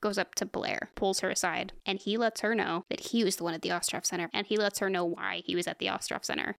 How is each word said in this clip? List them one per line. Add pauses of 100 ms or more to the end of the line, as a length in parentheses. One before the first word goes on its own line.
goes
up
to
Blair,
pulls
her
aside, (140)
and
he
lets
her
know
that
he
was
the
one
at
the
Ostroff
Center,
and
he
lets
her
know
why
he
was
at
the
Ostroff
Center.